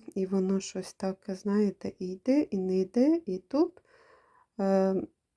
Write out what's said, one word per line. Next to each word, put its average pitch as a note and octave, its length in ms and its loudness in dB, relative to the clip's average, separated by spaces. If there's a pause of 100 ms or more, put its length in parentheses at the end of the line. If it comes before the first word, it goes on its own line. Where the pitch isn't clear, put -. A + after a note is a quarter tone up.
(140)
і F#3+ 120 -2
воно F#3+ 340 0
щось - 340 -10
так, F#3+ 240 -6 (100)
знаєте, G3 720 -2
і F#3 140 -8
йде, C4 280 0
і G3+ 180 -2
не F#3 200 0
йде. B3+ 480 2
І F#3 120 -4
тут, - 440 -2 (800)
е, F#3+ 340 2 (420)